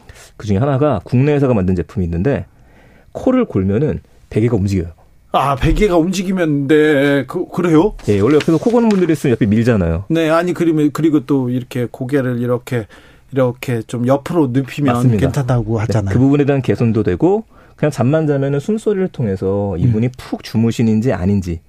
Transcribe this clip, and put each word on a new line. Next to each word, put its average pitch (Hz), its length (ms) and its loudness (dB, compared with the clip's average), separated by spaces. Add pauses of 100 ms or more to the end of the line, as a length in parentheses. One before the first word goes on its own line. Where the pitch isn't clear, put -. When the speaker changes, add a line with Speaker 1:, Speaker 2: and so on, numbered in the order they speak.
(380)
Speaker 1:
그중에 101 220 -2
하나가 135 440 0
국내 139 300 2
회사가 135 220 2
만든 92 200 0
제품이 87 300 -4
있는데 87 400 -2 (680)
코를 254 320 0
골면은 98 540 -2 (300)
베개가 117 260 0
움직여요. 95 340 -2 (420)
Speaker 2:
아, 139 240 0
베개가 170 420 0
움직이면, 175 720 -2
네, 143 600 2
그, 180 220 -6
그래요? 175 440 2 (140)
Speaker 1:
예, 104 120 2
원래 123 160 4
옆에서 160 220 2
코 226 140 0
고는 233 180 2
분들이 180 240 2
있으면 147 200 0
옆에 117 120 0
밀잖아요. 101 640 2
Speaker 2:
네, 160 220 0
아니, 175 220 0
그리고, 156 380 2
그리고 151 360 0
또 131 240 0
이렇게 123 380 -4
고개를 127 500 -4
이렇게, 120 480 -4 (440)
이렇게 123 520 -2
좀 120 240 -4
옆으로 139 440 0
눕히면 135 400 -2
Speaker 1:
맞습니다. 120 300 2
Speaker 2:
괜찮다고 120 540 -2
Speaker 1:
네, 110 60 -2
Speaker 2:
하잖아요. 101 320 -2
Speaker 1:
그 110 60 2
부분에 139 260 4
대한 139 180 0
개선도 110 400 0
되고 170 400 0 (320)
그냥 151 160 0
잠만 151 340 0
자면은 139 340 0
숨소리를 196 500 -2
통해서 98 680 -2
이분이 117 300 2
Speaker 2:
음. 127 100 -2
Speaker 1:
푹 - 260 -10
주무시는지 113 720 0
아닌지 90 560 -2